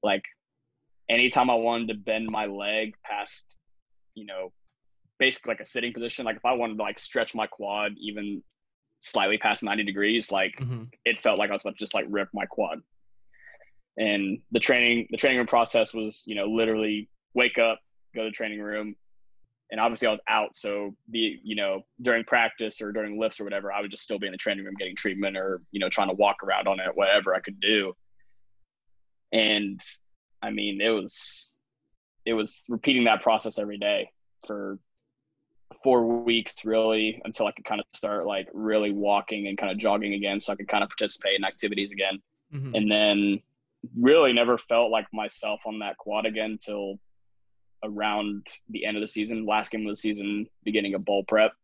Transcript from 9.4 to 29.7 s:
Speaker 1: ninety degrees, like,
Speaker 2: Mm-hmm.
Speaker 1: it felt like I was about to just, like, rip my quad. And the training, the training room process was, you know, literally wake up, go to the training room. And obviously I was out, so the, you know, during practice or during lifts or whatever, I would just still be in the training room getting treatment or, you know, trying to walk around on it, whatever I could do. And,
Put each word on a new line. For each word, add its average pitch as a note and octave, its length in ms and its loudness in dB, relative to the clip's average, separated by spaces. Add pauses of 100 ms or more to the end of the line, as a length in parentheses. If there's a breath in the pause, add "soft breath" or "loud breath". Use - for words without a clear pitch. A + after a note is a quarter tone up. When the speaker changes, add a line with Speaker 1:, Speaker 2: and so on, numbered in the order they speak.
Speaker 1:
ninety G#2+ 180 0
degrees, G#2 480 0
like, G2 260 0
Speaker 2:
Mm-hmm. A#2+ 280 -8 (200)
Speaker 1:
it A#2 140 2
felt G#2 220 2
like G#2 100 0
I - 20 -2
was G2+ 100 -4
about G2 100 -6
to - 60 -18
just, - 160 -6
like, G#2 140 -2
rip G2 240 -2
my G2 140 -6
quad. D#2+ 340 -4 (1160 loud breath)
And G2+ 420 0 (120)
the A2+ 80 4
training, A#2+ 500 4
the A2+ 60 -4
training C3 220 4
room A#2+ 100 0
process A#2 440 4
was, A2 360 -6
you G#2+ 80 -6
know, G2+ 100 -2
literally A2 640 0 (260)
wake B2 240 4
up, A2+ 220 2 (340)
go A2+ 80 -4
to A2 60 -2
the G#2+ 40 -8
training G#2+ 280 -6
room. G#2+ 340 -6 (760)
And G#2+ 100 -4
obviously A#2 260 2
I A2 40 6
was G#2 180 0
out, G#2+ 260 2
so G2+ 400 -6 (140)
the, A2 340 -2
you A2 140 -6
know, G2 300 -2 (160)
during A#2 220 2
practice A2+ 580 0
or G#2 100 -6
during G#2+ 260 -6
lifts A2 220 -2
or G#2+ 40 -8
whatever, G2+ 280 -6
I G2+ 80 -2
would G#2 100 -6
just G2+ 120 -12
still G#2 160 -4
be G2+ 80 -4
in F#2+ 60 -6
the F#2 40 -12
training G2 300 -4
room F#2+ 120 -10
getting F#2 160 -8
treatment G2 400 -2
or, F#2+ 360 -4
you G2+ 100 -4
know, F#2 80 0
trying G2 200 0
to F#2 60 0
walk G2+ 300 2
around F#2+ 240 0
on F#2+ 100 0
it, F#2 160 -4
whatever G2 400 4
I F#2 60 0
could G2+ 180 -12
do. G2 380 2 (1400)
And, G#2 480 0 (640)